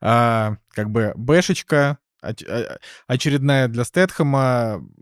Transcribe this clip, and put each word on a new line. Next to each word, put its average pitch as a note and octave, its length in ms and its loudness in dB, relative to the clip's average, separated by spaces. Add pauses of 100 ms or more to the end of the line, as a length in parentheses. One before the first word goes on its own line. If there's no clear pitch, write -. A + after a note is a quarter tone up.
а, A2+ 560 2 (140)
как G#2+ 200 -4
бы G#2+ 260 0
бэшечка, D3 840 0 (240)
оч-, - 260 -10
а, - 300 -6 (300)
очередная C3+ 600 2
для A#2 160 -2
Стэтхэма. C3 960 0 (220)